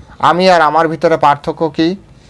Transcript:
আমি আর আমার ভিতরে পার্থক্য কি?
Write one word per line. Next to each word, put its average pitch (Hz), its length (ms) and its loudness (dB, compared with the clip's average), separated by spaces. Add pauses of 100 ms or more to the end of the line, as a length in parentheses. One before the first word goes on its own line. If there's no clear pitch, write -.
(180)
আমি 170 320 2
আর 175 100 4
আমার 156 280 0
ভিতরে 160 280 -2
পার্থক্য 151 520 -2
কি? 165 280 -4 (340)